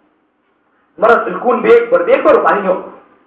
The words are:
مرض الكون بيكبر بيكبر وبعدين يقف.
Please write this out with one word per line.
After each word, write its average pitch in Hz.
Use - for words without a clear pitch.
مرض 220
الكون 214
بيكبر 233
بيكبر 269
وبعدين 196
يقف. -